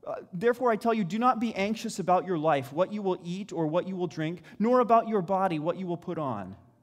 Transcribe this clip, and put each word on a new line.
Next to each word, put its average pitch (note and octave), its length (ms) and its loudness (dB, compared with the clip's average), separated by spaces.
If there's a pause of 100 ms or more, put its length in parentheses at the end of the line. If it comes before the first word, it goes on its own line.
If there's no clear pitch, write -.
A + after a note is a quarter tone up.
uh, D3 120 -8 (160)
therefore A#3 400 2
I G#3+ 40 2
tell A3+ 160 0
you, A3 120 2
do F3 140 -4
not A#3 200 2
be A3 160 -2
anxious G#3 460 -4
about F3+ 260 2
your F3+ 120 -2
life, C#3+ 340 2
what F3 200 0
you G#3 100 -6
will F#3 200 0
eat F3 300 -8
or D#3+ 160 -2
what E3+ 180 0
you F#3+ 80 -6
will F3+ 140 -4
drink, E3 340 -6 (160)
nor A#3+ 220 4
about A#3 260 4
your G#3+ 160 0
body, F#3 380 0
what E3+ 160 -4
you F#3 100 -8
will F3 100 -4
put E3+ 220 -8
on. G#2 380 -6 (260)